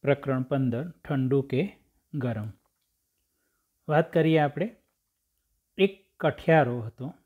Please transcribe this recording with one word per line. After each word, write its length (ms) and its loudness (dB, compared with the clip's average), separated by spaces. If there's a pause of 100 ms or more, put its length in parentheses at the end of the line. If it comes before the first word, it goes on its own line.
પ્રકરણ 400 0
પંદર, 480 -2
ઠંડુ 520 -2
કે 340 -4 (380)
ગરમ. 380 -6 (1400)
વાત 240 2
કરીએ 260 4
આપણે. 380 -2 (1000)
એક 320 0 (100)
કઠિયારો 600 2
હતો. 340 -10 (100)